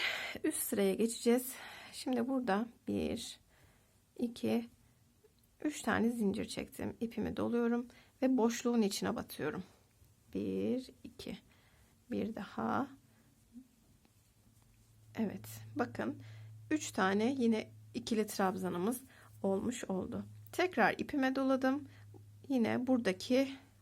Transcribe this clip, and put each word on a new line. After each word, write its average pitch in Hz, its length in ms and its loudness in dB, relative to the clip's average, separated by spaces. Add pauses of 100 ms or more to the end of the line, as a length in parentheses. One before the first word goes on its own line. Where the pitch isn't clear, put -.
(440)
üst 311 140 0
sıraya 196 360 2
geçeceğiz. 233 580 2 (400)
Şimdi 247 360 0
burada 233 400 2 (200)
bir, - 520 -2 (760)
iki, 233 540 -2 (920)
üç 302 200 -4
tane 214 280 2
zincir 214 340 0
çektim. - 560 -8
İpimi 226 360 -4
doluyorum 233 520 0 (340)
ve 262 140 4
boşluğun 233 460 4
içine 202 340 0
batıyorum. 160 480 -6 (680)
Bir, 202 560 -2 (140)
iki, - 340 -12 (720)
bir 214 240 -2
daha. 220 540 -2 (2250)
Evet, - 340 -4 (280)
bakın 240 460 -4 (480)
üç 311 220 0
tane 208 400 4
yine 226 380 2 (240)
ikili 220 320 0
trabzanımız 185 720 0 (420)
olmuş 196 420 0
oldu. 190 420 -4 (260)
Tekrar 349 460 4
ipime 262 380 0
doladım. 269 520 2 (600)
Yine 240 380 2
buradaki 254 720 2 (240)